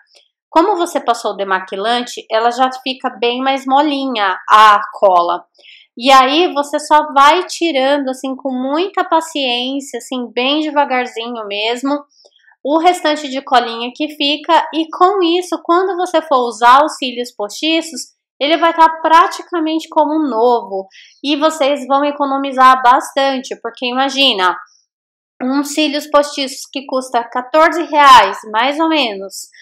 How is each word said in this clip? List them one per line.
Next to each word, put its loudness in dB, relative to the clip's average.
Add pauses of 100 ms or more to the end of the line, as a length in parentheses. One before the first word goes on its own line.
(500)
Como 2
você -4
passou -4
o -10
demaquilante, -6
ela 0
já 0 (160)
fica -6
bem -4
mais -2
molinha 0 (140)
a 6 (120)
cola. 2 (560)
E 0
aí, 4
você -4
só 2
vai 4
tirando, -2
assim, -6
com -8
muita -4
paciência, -4
assim, -10
bem -2
devagarzinho -4
mesmo, -4 (580)
o 0
restante 0
de -8
colinha -2
que -6
fica. 0
E -4
com 0
isso, -2
quando 0
você -2
for 0
usar 4
os -8
cílios -8
postiços, -4 (260)
ele 2
vai 2
tá 6 (140)
praticamente 0
como 0
um -2
novo. 0 (340)
E -2
vocês -2
vão 0
economizar 2
bastante, 0
porque -10
imagina, 0 (840)
uns -2
cílios -2
postiços -2 (100)
que -10
custa -4
quatorze 0
reais, 6 (160)
mais -2
ou 0
menos, -4 (120)